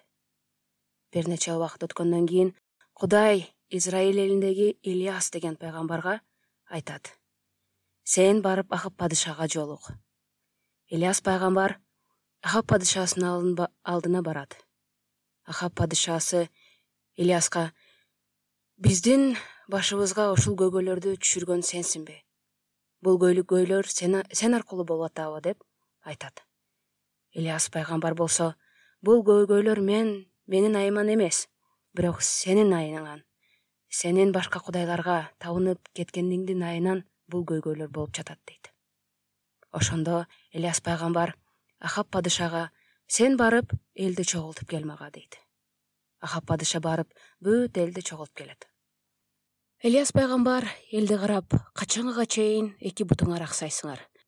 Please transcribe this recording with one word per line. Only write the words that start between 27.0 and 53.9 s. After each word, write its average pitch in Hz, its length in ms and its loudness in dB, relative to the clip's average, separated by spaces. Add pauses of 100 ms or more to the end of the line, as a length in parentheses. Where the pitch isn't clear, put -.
Илияс 160 400 -4
пайгамбар 160 480 -2
болсо: 165 380 0 (440)
"Бул 226 220 6
көйгөйлөр 208 560 4
мен, 202 480 0 (200)
менин 202 280 2
айыман 208 400 2
эмес, 196 320 0 (480)
бирок 175 280 -2
сенин 196 520 4
айыңан, 156 480 -6 (680)
сенин 190 440 2
башка 180 260 -2
кудайларга 175 800 -2
табынып 180 400 -2 (160)
кеткендиңдин 180 720 -4
айынан 180 380 -2 (240)
бул 175 180 -4
көйгөйлөр 156 420 -4
болуп 151 280 -8
жатат", — 160 320 -14
дейт. - 240 -20 (1000)
Ошондо 170 560 -2 (240)
Илияс 170 300 -4
пайгамбар 170 560 -2 (440)
Ахаб 208 300 -4
падышага: 170 600 -2 (380)
"Сен 262 280 4
барып 233 360 4 (220)
элди 185 280 -2
чогултуп 160 460 -6
кел 156 160 -8
мага", — 147 280 -12
дейт. - 260 -20 (840)
Ахаб 165 260 -6
падыша 160 320 -2
барып 160 320 -2 (300)
бүт 233 360 2
элди 180 260 -2
чогултуп 156 340 -14
келет. - 320 -18 (1120)
Илияс 269 300 4
пайгамбар 254 560 2 (240)
элди 214 240 2
карап: 196 340 -2 (240)
"Качанга 233 520 -2
чейин 214 520 0
эки 190 240 -6
бутуңар 170 460 0
аксайсыңар? 147 500 -8 (300)